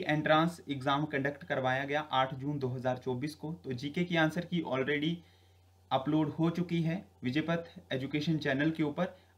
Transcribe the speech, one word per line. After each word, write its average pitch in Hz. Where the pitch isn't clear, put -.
entrance 151
exam 139
conduct 139
करवाया 131
गया 143
आठ 131
जून 143
दो 131
हज़ार 123
चौबीस 127
को। 151
तो 135
जीके 147
की 175
आंसर 160
की 175
already 147
upload 147
हो 160
चुकी 170
है 165
विजय 127
पथ 165
Education 147
channel 143
के 160
ऊपर। 160